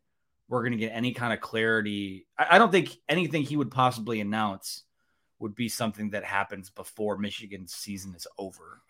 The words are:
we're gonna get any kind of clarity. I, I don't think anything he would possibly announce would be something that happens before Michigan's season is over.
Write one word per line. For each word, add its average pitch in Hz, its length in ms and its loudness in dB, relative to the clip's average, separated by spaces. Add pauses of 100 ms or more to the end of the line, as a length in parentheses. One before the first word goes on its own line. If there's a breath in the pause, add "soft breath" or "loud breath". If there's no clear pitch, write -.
(480)
we're 123 160 0
gonna 120 140 0
get 110 160 -2
any 117 180 0
kind 120 220 -2
of 101 80 -4
clarity. 104 840 -2 (100)
I, 165 180 8
I - 20 12
don't 214 140 8
think 185 240 2 (140)
anything 156 340 2
he 147 140 -2
would 135 140 0
possibly 120 500 2
announce 104 640 -2 (560)
would 107 160 -6
be 120 120 -2
something 107 440 -4
that 101 120 -4
happens 98 460 -4
before 104 480 -6
Michigan's 98 560 -8
season 98 420 -10
is - 120 -14 (100)
over. 95 520 -12